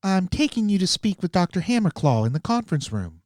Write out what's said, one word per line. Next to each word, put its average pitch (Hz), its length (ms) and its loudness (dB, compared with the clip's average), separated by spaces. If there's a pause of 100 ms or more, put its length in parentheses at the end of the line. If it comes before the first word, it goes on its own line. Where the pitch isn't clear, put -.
I'm 190 240 2
taking 233 420 0
you 202 100 2
to 180 80 2
speak - 340 -2
with 175 100 -4
Doctor 180 300 0
Hammerclaw 160 640 2
in 117 80 0
the 151 60 -2
conference 233 520 -2
room. 90 340 -6